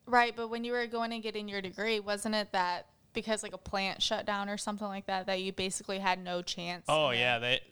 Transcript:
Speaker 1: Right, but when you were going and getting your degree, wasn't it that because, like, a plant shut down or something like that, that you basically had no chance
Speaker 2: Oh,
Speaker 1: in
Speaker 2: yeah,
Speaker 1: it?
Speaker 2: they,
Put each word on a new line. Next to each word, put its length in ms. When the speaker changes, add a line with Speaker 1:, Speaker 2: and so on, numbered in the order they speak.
Speaker 1:
Right, 300
but 140
when 140
you 100
were 140
going 240
and 120
getting 260
your 120
degree, 380
wasn't 360
it 160
that 380
because, 300
like, 100
a 60
plant 420
shut 240
down 240
or 80
something 300
like 180
that, 220
that 120
you 140
basically 460
had 180
no 240
chance 460
Speaker 2:
Oh, 240
Speaker 1:
in 80
Speaker 2:
yeah, 180
Speaker 1:
it? 40
Speaker 2:
they, 200